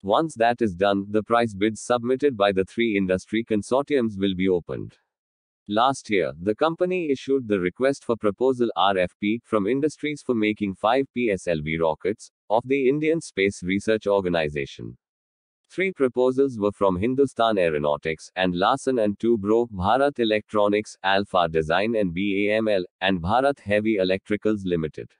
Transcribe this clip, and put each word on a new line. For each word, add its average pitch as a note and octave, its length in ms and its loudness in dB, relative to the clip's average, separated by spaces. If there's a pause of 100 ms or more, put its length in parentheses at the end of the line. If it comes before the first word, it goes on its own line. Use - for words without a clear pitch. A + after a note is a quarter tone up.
Once C3+ 340 0
that A#2+ 260 2
is G2+ 120 0
done, G2 360 0
the G#2+ 120 0
price A#2 320 0
bids G#2 280 -2
submitted B2 540 0
by G2+ 160 2
the F#2+ 120 0
three A#2 320 0
industry G2 480 0
consortiums A2+ 720 0
will G2 160 0
be F#2 140 2
opened. C2 480 -2 (760)
Last B2 380 0
year, E2+ 320 0
the G2+ 140 0
company E3 560 0
issued C3 360 -2
the G#2 140 0
request B2 420 -2
for A#2 140 -2
proposal, A#2+ 580 0
R G2 220 2
F F2+ 240 0
P, G#2+ 240 -2
from G#2 220 0
industries D3 580 -2
for B2+ 100 -2
making G#2+ 420 -2
five C3 360 0
P A#2+ 180 -2
S F#2+ 160 -2
L E2 160 0
V D#2+ 160 -4
rockets, E2 520 -2 (180)
of A2+ 180 0
the C3+ 220 2
Indian D#3 320 0
Space - 420 -4
Research G2+ 440 -2
Organization. D#2 880 -2 (760)
Three F#3+ 220 -4
proposals B2+ 640 0
were G2+ 140 0
from G2 240 2
Hindustan A#2 600 0
Aeronautics D#2 800 -2
and F#2 180 0
Larsen A#2+ 460 0
and G#2 180 0
Toubro, A2+ 520 2
Bharat A2 480 0
Electronics, G#2+ 840 0
Alpha F#2+ 480 0
Design E2+ 460 0
and F#2+ 180 0
B G2+ 340 0
A G#2+ 80 0
M A2 120 0
L, F#2+ 160 0 (180)
and F#2+ 180 0
Bharat B2+ 400 0
Heavy G#2+ 400 0
Electricals G2+ 640 -2
Limited. E2+ 560 -4